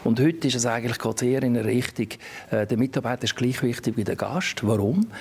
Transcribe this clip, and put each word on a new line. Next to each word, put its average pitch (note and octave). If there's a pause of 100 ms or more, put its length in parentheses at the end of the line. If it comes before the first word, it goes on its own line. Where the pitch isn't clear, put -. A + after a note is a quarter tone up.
Und A#2
heute E3
ist B2+
es A#2+
eigentlich, A#2
geht A2+
eher C3
in A#2+
eine A2
Richtung, A2+ (420)
äh, G#2+
der A#2
Mitarbeiter B2+
ist -
gleich B2+
wichtig A#2+
wie G#2+
der -
Gast. A2+
Warum? A2+ (140)